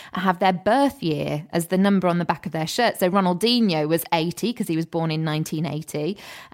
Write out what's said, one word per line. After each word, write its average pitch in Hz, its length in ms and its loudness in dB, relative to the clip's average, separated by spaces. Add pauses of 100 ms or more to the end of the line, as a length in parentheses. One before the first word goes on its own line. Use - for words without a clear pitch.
(140)
have 180 240 0
their 190 160 4
birth 262 480 0
year 147 480 -2
as 165 160 -2
the 185 100 -2
number 190 320 4
on 170 80 2
the 175 80 -2
back 165 220 -2
of 160 60 -10
their 160 140 -4
shirt. 233 340 0
So 185 100 4
Ronaldinho 190 760 2
was 165 160 2 (120)
eighty 170 400 0
'cause 196 120 -4
he 165 100 0
was 160 100 0
born 165 240 -2
in 160 140 -2
nineteen 156 420 -2
eighty. 151 500 -6 (380)